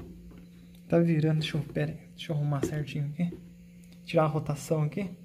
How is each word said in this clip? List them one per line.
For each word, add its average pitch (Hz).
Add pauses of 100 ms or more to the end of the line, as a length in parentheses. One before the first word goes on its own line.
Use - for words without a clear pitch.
(880)
Tá 170
virando, 156
deixa 156
eu, 143
pera 151
aí, - (180)
deixa -
eu 156
arrumar 147
certinho 147
aqui. 175 (680)
Tirar 160
a -
rotação 151
aqui. 180 (160)